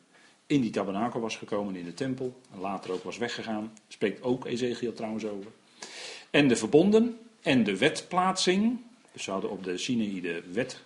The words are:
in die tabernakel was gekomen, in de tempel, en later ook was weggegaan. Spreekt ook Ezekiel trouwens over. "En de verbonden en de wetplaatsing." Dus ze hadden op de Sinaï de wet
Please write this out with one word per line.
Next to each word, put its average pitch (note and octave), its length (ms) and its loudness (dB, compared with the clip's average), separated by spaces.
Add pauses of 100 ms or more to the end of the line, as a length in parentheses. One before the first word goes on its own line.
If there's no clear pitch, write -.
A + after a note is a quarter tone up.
(460)
in C#3+ 140 4
die A2+ 100 0
tabernakel G#2 500 -2
was A2+ 160 -4
gekomen, G2+ 400 -4
in F2 80 -10
de E2+ 100 -10
tempel, B2+ 460 -6 (120)
en G2 80 -14
later F#2 320 -6
ook F2+ 120 -6
was F#2 140 -8
weggegaan. A2 540 -6 (160)
Spreekt - 340 -4
ook B2+ 240 -2
Ezekiel A#2+ 460 -4
trouwens A2 320 -6
over. G#2 260 -8 (800)
"En D3 180 6
de A#2 80 6
verbonden G3+ 640 6 (240)
en C3 220 4
de G2 120 2
wetplaatsing." F#3 1040 2 (320)
Dus - 100 -14
ze - 80 -6
hadden F#2+ 200 -2
op F#2+ 140 -8
de F#2 140 -4
Sinaï G#2 420 -2
de E2+ 220 -4 (100)
wet B2+ 340 -4